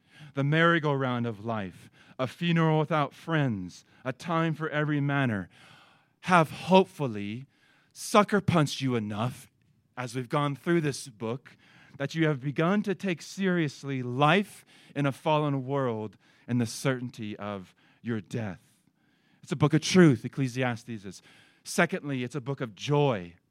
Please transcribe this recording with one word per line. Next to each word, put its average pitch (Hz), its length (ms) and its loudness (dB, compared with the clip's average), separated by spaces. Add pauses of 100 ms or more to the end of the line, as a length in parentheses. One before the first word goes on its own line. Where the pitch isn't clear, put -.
(340)
The 135 100 -2
merry-go-round 143 840 2
of 104 180 -8
life, 107 460 -8 (280)
a 127 80 -2
funeral 165 540 2
without 151 340 -2
friends, 123 680 -2 (200)
a 131 80 -4
time 165 420 -2
for 151 140 -6
every 151 320 0
manner, 135 480 0 (760)
have 170 280 4
hopefully 131 960 0 (460)
sucker - 480 2
punched 160 400 2
you 131 160 0
enough 110 560 -4 (440)
as 123 200 -8
we've 127 120 -6
gone 143 280 0
through 170 240 0
this 147 260 -4
book 117 500 -10 (400)
that 139 180 -6
you 160 120 2
have 151 140 0
begun 160 420 0
to 196 120 -4
take 185 280 -6
seriously 156 800 -2
life 147 600 2 (320)
in 143 100 0
a 135 60 0
fallen 147 520 0
world 120 520 -4 (320)
and 127 120 0
the 117 60 2
certainty 123 720 -6
of 98 380 -10 (280)
your 110 180 -4
death. 104 400 -8 (800)
It's - 100 -12
a 151 40 -2
book 147 180 4
of 151 60 2
truth, 156 440 6
Ecclesiastes 123 640 -4
is. 98 340 -14 (400)
Secondly, 143 600 -2
it's 120 100 -10
a 147 60 -6
book 131 200 -8
of 113 140 -8
joy. 107 600 0 (160)